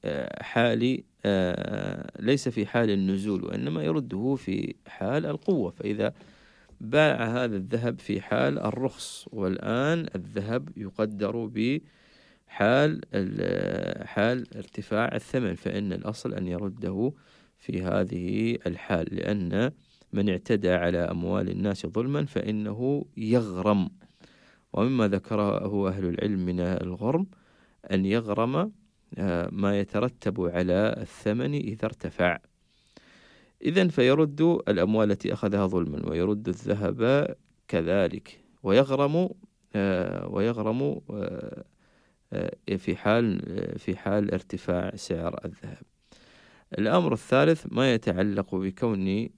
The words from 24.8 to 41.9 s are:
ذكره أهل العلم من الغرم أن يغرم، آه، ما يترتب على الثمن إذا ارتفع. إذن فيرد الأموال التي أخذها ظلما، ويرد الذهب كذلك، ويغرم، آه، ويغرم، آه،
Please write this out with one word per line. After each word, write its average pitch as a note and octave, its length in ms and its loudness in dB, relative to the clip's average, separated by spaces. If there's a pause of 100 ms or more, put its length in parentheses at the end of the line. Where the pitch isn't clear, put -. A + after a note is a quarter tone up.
ذكره G2+ 800 0
أهل F#2+ 160 -2
العلم F#2 420 0
من F2+ 140 0
الغرم F#2 680 0 (680)
أن F#2+ 140 2
يغرم، A#2 680 0 (460)
آه، F2+ 340 0
ما G2+ 280 2
يترتب G#2 600 -2
على F2+ 580 2
الثمن A#2+ 560 -2
إذا A2 300 -4
ارتفع. F2 540 0 (1300)
إذن F3+ 240 4
فيرد D3 520 4 (280)
الأموال G#2 420 4
التي F#2 220 0
أخذها G2+ 340 2
ظلما، E2 440 -2
ويرد F#2+ 380 0
الذهب G#2+ 840 0 (340)
كذلك، F2 720 0 (220)
ويغرم، C#3 640 4 (460)
آه، F#2 540 0
ويغرم، A2+ 720 -2 (100)
آه، - 540 -8 (680)